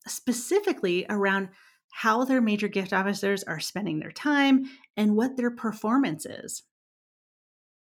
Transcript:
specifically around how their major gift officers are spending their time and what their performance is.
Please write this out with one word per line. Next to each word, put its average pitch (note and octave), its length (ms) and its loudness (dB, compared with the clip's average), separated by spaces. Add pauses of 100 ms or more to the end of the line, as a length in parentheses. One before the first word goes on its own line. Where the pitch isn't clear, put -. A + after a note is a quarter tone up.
specifically B3 1040 -2
around G3 400 0 (420)
how A#3 320 2
their C4 180 2
major G#3 280 2
gift F#3+ 240 -2
officers G3 500 0
are D#3+ 160 -8
spending D#3+ 400 -4
their - 140 -12
time C#4 520 4 (320)
and G#3 180 4
what C4 220 2
their A#3+ 140 0
performance A3+ 720 0
is. - 380 -12 (1200)